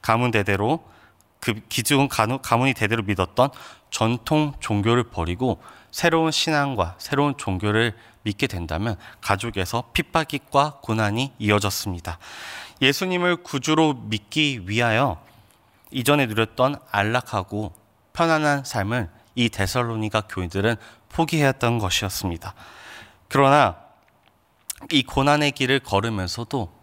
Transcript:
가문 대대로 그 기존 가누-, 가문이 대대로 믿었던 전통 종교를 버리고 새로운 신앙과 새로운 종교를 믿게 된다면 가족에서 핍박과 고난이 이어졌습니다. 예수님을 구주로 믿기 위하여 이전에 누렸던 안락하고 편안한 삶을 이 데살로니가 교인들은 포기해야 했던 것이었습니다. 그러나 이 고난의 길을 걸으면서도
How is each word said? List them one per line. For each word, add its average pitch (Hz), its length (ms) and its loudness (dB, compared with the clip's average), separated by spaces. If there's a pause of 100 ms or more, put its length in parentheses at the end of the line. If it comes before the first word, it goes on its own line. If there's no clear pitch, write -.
가문 117 300 2
대대로 107 520 0 (540)
그 117 160 -4 (140)
기존 135 400 2
가누-, 117 340 0
가문이 123 320 2
대대로 110 300 0
믿었던 101 460 2 (400)
전통 139 680 0
종교를 113 460 0
버리고 90 580 -4 (300)
새로운 160 400 2
신앙과 135 680 0
새로운 143 380 0
종교를 104 600 0 (280)
믿게 110 240 -2
된다면 90 480 -4 (240)
가족에서 101 720 -2
핍박과 151 920 -2
고난이 110 560 -2
이어졌습니다. 101 800 -2 (640)
예수님을 175 600 0
구주로 151 500 2
믿기 113 760 -4
위하여 113 540 0 (680)
이전에 135 340 2
누렸던 113 540 0 (100)
안락하고 104 840 -2 (400)
편안한 151 520 2
삶을 110 440 -4 (280)
이 120 120 2
데살로니가 110 760 -2
교인들은 98 520 -2 (360)
포기해야 160 360 0
했던 120 320 0
것이었습니다. 92 760 -4 (720)
그러나 135 480 4 (1160)
이 139 100 6
고난의 147 480 2
길을 131 300 0
걸으면서도 113 920 -4 (100)